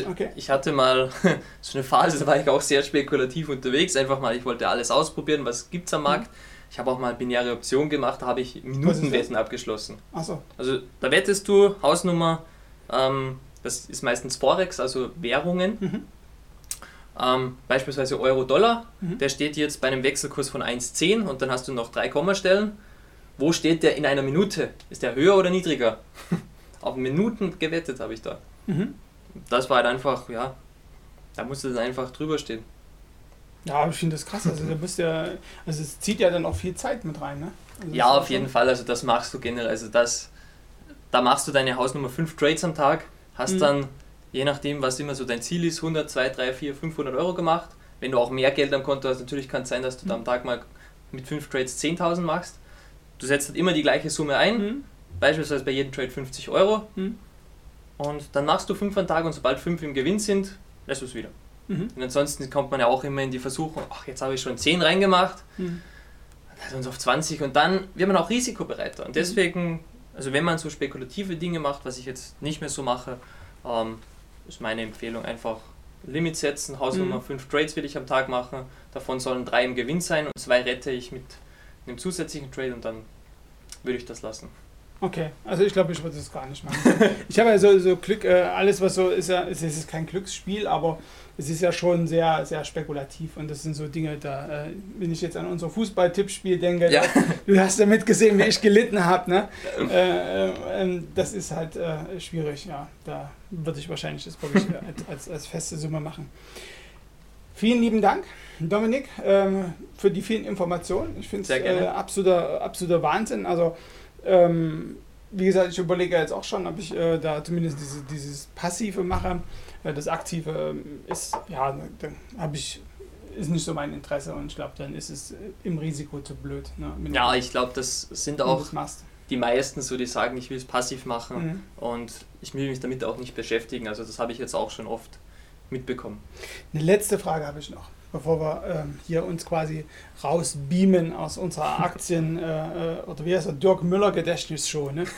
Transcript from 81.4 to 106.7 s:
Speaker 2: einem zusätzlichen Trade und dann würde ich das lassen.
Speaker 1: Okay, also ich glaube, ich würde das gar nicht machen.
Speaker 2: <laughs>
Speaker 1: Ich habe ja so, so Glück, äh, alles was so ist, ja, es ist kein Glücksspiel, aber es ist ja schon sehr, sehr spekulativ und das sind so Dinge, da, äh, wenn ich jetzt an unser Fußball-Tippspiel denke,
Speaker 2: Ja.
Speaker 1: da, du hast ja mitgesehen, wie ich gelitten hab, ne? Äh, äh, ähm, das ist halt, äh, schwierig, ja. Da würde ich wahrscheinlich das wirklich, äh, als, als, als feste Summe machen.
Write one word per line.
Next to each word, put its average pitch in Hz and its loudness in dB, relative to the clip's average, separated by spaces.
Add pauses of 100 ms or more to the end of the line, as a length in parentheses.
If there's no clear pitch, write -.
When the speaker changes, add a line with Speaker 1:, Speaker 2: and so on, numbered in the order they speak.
Speaker 2:
einem 123 -10
zusätzlichen 156 -6
Trade 131 -4
und 117 -12
dann 113 -6 (880)
würde 127 -2
ich 123 -8
das - -14
lassen. - -12 (520)
Speaker 1:
Okay, 165 -2 (140)
also 190 2
ich 202 2
glaube, 180 4
ich 151 -6
würde 160 -6
das 147 -12
gar 131 -8
nicht 139 -12
machen. - -6
Speaker 2:
<laughs> - 6
Speaker 1:
Ich - 4
habe 226 8
ja 208 8
so, 196 10
so 180 6
Glück, 196 -2
äh, 180 8
alles 185 4
was 185 4
so 185 4
ist, 175 2
ja, 180 2
es - -6
ist 156 -4
kein 160 -4
Glücksspiel, 196 -6
aber 160 0 (380)
es 143 -6
ist 160 -2
ja 175 4
schon 170 4
sehr, 160 4
sehr 151 -4
spekulativ 151 -8
und 151 -8
das 147 -8
sind 156 -4
so 151 -6
Dinge, 151 -4
da, 147 -8
äh, 160 -10 (280)
wenn 175 -2
ich 160 -4
jetzt - -4
an 170 -4
unser 170 -4
Fußball-Tippspiel 185 2
denke, 175 4
Speaker 2:
Ja. 147 6
Speaker 1:
da, - 4 (360)
du 196 8
hast 190 4
ja 208 10
mitgesehen, 208 6
wie 208 8
ich 220 4
gelitten 208 8
hab, 180 4
ne? 196 4 (420)
Äh, 180 4
äh, 185 -2 (280)
ähm, 180 -2
das 180 0
ist 185 -6
halt, 160 -6
äh, 170 -6
schwierig, 151 -6
ja. 151 -10 (160)
Da 143 -10 (200)
würde 160 -6
ich 147 -12
wahrscheinlich 151 -8
das 165 -16
wirklich, 160 2
äh, - -4 (100)
als, 160 -12
als, 147 -12
als 156 -10
feste - -8
Summe 156 -6
machen. 151 -12 (1200)